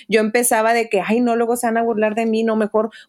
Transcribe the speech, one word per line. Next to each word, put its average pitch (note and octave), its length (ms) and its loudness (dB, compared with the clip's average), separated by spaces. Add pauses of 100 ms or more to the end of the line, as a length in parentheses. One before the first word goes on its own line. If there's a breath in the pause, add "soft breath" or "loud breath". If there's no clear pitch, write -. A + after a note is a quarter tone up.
yo G#3+ 120 2
empezaba A3+ 540 0
de A3+ 140 -2
que, G3 160 -2
"Ay, G#3+ 160 0
no, A#3+ 140 0
luego A#3 220 0
se A#3+ 100 -4
van A3+ 100 0
a A#3 60 0
burlar G#3+ 320 0
de A3+ 120 -2
mí, A3 180 0
no, A3+ 100 0
mejor G#3+ 360 0 (180 loud breath)